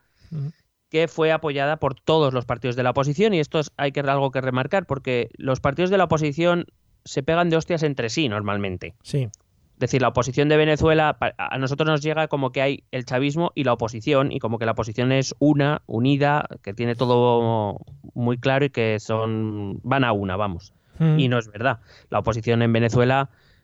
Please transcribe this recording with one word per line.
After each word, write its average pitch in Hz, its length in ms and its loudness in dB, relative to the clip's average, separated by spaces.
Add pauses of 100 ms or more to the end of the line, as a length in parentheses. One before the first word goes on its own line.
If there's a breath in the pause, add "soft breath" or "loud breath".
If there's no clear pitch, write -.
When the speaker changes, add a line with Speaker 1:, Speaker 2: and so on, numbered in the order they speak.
(320 loud breath)
Speaker 1:
Ujú. 151 180 -8 (380 soft breath)
Speaker 2:
que 160 200 0
fue 160 240 0
apoyada 147 440 -2
por 135 180 -2
todos 156 380 2
los 120 140 -2
partidos 120 300 -4
de 127 60 -2
la 123 80 2
oposición, 147 440 2
y 165 60 2
esto 151 180 -2
es, 147 180 -4
hay 143 160 -2
que, 143 80 -4
algo 139 300 0
que 131 100 -4
remarcar, 131 460 -2
porque 127 500 -2
los 131 240 -2
partidos 151 300 0
de 196 80 2
la 180 60 6
oposición 165 640 0 (380)
se - 180 -6
pegan 170 280 2
de 160 60 4
hostias 160 260 -2
entre 131 280 -2
sí 156 180 0
normalmente. 101 720 -4
Speaker 1:
Sí. 139 220 -4 (500)
Speaker 2:
Es - 60 -20
decir, 131 220 0
la 120 60 4
oposición 127 400 0
de 151 80 4
Venezuela, 156 600 4
pa-, - 200 -2
a - 200 -6
nosotros 143 280 -2
nos 151 160 0
llega 156 260 -2
como 139 220 -2
que 135 120 -2
hay 139 280 -2
el 127 140 -6
chavismo 143 500 -2
y 147 100 -2
la 123 100 4
oposición, 120 580 0
y 131 80 -6
como 113 180 -4
que 113 80 -2
la 113 60 0
oposición 113 400 0
es 135 260 0
una, 143 480 2
unida, 143 600 0 (160)
que 98 120 -10
tiene 117 200 -2
todo 117 840 2 (360)
muy 120 240 -2
claro 135 280 2
y 135 40 -2
que 110 300 0
son, 110 840 -4
van 131 220 0
a 117 80 2
una, 98 240 -2
vamos. 98 360 -6 (260)
Speaker 1:
Mm. 156 200 4
Speaker 2:
Y 135 100 4
no 120 100 2
es 107 140 -6
verdad. 113 280 -2 (280 soft breath)
La 107 120 -2
oposición 117 420 0
en 117 100 2
Venezuela, 123 560 2 (360 soft breath)